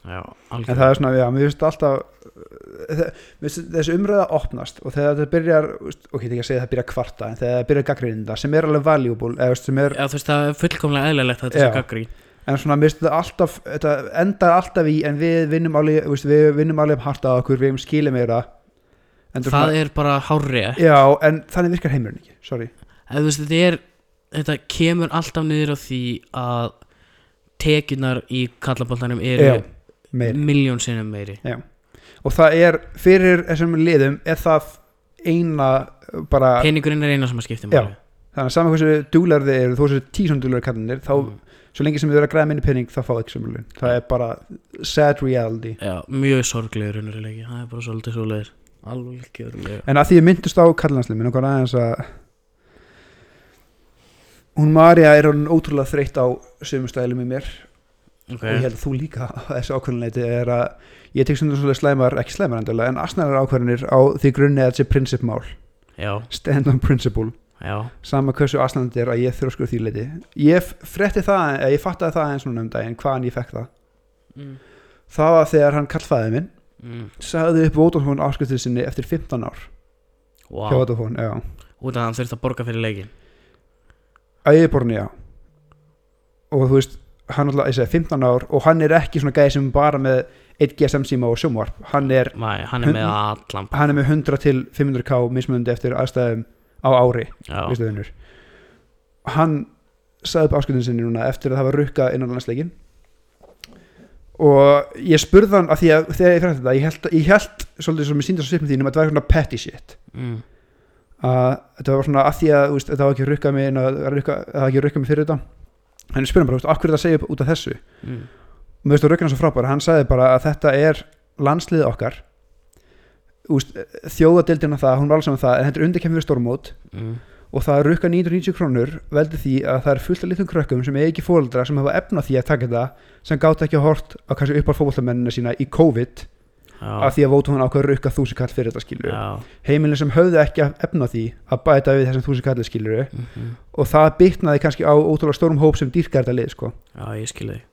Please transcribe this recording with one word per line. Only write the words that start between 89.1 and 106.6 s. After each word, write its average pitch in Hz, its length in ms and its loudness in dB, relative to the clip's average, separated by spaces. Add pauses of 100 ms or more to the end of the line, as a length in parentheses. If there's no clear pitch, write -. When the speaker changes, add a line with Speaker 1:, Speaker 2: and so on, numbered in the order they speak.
Speaker 2:
svona 139 100 -2
gæði 143 220 4
sem 139 180 -2
bara 147 260 2
með 131 280 0 (340)
einn 143 160 2
G 151 80 0
S 135 120 0
M 135 120 0
síma 123 240 0
og 117 80 0
sjónvarp. 113 320 -4 (220)
Hann 139 180 0
er 127 240 2
Speaker 1:
Nei, 107 300 -6
hann 123 180 -6
er 147 40 2
Speaker 2:
hund- 113 100 2
Speaker 1:
með 110 100 -2
allan. 104 640 -4
Speaker 2:
hann 147 180 2
er 143 40 0
með 139 180 0
hundrað 147 300 0
til 131 320 0
fimm 139 180 0
hundruð 123 140 -4
K 123 260 0
mismunandi 123 400 -2
eftir 123 240 -4
aðstæðum 123 480 -2 (400)
á 135 60 2 (100)
ári, 120 280 0 (200)
Speaker 1:
Já. - 220 -6
Speaker 2:
veistu, 117 180 -4
vinur. 104 200 -8 (1200)
Hann 156 420 0 (540)
sagði 160 300 0
upp - 80 -
áskriftinni 131 240 -2
sinni 117 200 -4
núna 117 260 -2
eftir 127 220 -4
að 131 80 -2
það 135 40 0
var 135 160 0
rukkað 135 340 0
inn 131 100 -4
á 123 40 -6
landsleikinn. 127 440 -8 (1700)
Og 143 580 6
ég 156 240 2
spurði 202 320 6
hann, 175 160 4
af 156 100 2
því 165 140 4
að 160 140 4 (100)
þegar 180 160 6
ég 170 80 4
frétti 170 180 0
þetta, 127 140 0